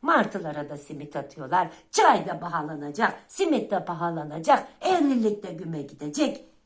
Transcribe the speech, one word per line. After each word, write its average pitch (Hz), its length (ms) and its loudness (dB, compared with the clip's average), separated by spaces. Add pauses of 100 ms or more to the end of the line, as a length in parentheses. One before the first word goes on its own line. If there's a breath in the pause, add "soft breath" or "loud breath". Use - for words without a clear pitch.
martılara 185 680 0
da 147 80 -10
simit 143 380 -10
atıyorlar. 151 540 -2 (220 loud breath)
Çay 269 360 6
da 170 120 -6
pahalanacak, 156 880 -4
simit 302 440 0
de 185 140 0
pahalanacak, 165 800 0 (140)
evlilik 269 600 2
de 180 100 -10
güme 165 280 -8
gidecek. 147 640 -4 (200)